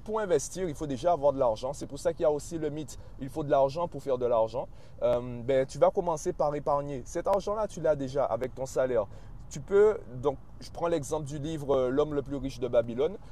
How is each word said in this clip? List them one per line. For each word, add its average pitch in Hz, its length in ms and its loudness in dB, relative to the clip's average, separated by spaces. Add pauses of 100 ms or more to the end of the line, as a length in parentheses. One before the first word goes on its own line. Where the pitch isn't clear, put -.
pour 214 160 -2
investir, 180 480 0
il 147 80 -4
faut 160 100 -6
déjà 143 240 0
avoir 143 220 4
de 135 80 0
l'argent. 127 320 0
C'est 139 160 -8
pour 143 100 -10
ça 170 140 0
qu'il 165 100 -4
y 165 40 4
a 156 40 4
aussi 151 280 -4
le 156 120 -2
mythe, 151 260 -8 (240)
il 135 80 -8
faut 151 140 -6
de 143 80 0
l'argent 143 380 4
pour 143 120 -10
faire 131 160 -2
de 123 100 0
l'argent. 117 420 2 (340)
Euh, 120 400 0
ben, 131 240 2
tu 143 120 -10
vas 170 120 8
commencer 175 420 0
par 147 220 2
épargner. 143 500 0
Cet - 220 -4
argent-là, 208 400 2
tu - 140 -8
l'as 156 160 4
déjà 135 280 0
avec 117 300 0
ton 127 120 -6
salaire. 123 400 2 (440)
Tu 151 100 -8
peux, 202 380 6 (160)
donc, 135 240 -2 (220)
je - 100 -14
prends 170 180 -4
l'exemple 156 380 -2
du 151 120 -8
livre, 143 360 -2
euh, 131 160 4
L'homme 147 240 2
le 143 80 0
plus 139 140 -4
riche 131 240 -6
de 120 80 -2
Babylone, 123 500 2 (140)